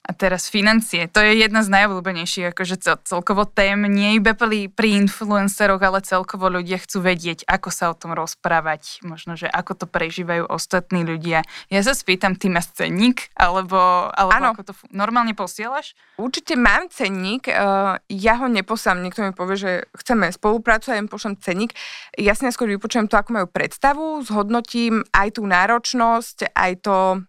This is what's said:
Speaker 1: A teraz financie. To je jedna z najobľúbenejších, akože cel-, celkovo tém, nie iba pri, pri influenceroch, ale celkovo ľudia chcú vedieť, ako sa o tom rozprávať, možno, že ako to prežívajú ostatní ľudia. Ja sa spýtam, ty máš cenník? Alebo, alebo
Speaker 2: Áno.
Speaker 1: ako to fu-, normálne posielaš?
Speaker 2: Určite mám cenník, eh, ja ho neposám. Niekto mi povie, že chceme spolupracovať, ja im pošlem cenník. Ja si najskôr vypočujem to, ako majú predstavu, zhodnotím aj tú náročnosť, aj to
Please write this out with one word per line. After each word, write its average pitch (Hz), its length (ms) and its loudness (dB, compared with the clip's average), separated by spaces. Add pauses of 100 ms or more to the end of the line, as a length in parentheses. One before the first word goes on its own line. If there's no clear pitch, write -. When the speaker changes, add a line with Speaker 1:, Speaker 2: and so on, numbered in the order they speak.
Speaker 1:
A - 160 -8
teraz 185 320 0
financie. 208 580 2
To 208 140 2
je 214 180 6
jedna 220 220 4
z 208 100 0
najobľúbenejších, 185 800 0
akože 185 280 -4
cel-, 170 260 0
celkovo 202 400 0
tém, 202 400 2
nie 202 320 4
iba 220 160 4
pri, 214 340 0
pri 208 300 2
influenceroch, 202 840 2
ale 190 220 2
celkovo 185 500 -2
ľudia 180 300 -4
chcú 185 240 -6
vedieť, 170 400 -2
ako 185 260 -2
sa - 160 -4
o 165 80 0
tom 165 180 -12
rozprávať, 160 920 -4
možno, 165 320 -10
že 165 80 -10
ako 175 320 -4
to 180 100 -8
prežívajú 170 600 -4
ostatní 180 560 -2
ľudia. 165 400 -2 (240)
Ja 196 160 2
sa 254 80 2
spýtam, 185 400 0
ty 185 160 -2
máš 175 240 -2
cenník? 185 640 0
Alebo, 185 420 2 (340)
alebo 190 240 4
Speaker 2:
Áno. 254 160 2
Speaker 1:
ako 220 140 -8
to 202 80 -18
fu-, - 180 -20
normálne 226 420 0
posielaš? 220 600 -8 (240)
Speaker 2:
Určite 311 400 -4
mám 247 320 4
cenník, 196 580 -4
eh, - 80 -2 (460)
ja 202 340 0
ho 254 140 -2
neposám. 214 500 0
Niekto 180 220 -6
mi 196 100 -2
povie, 185 240 -4
že 196 160 -4 (240)
chceme 214 320 0
spolupracovať, 220 640 0
ja 226 80 0
im 208 140 -6
pošlem 202 240 -6
cenník. 196 400 -4 (400)
Ja 202 160 2
si 208 100 0
najskôr 247 240 -2
vypočujem 214 400 0
to, - 80 -2
ako - 180 2
majú 202 140 0
predstavu, 285 800 -2
zhodnotím 226 880 0
aj 196 180 2
tú 208 140 -6
náročnosť, 226 1040 2
aj 185 300 2
to 202 160 0 (320)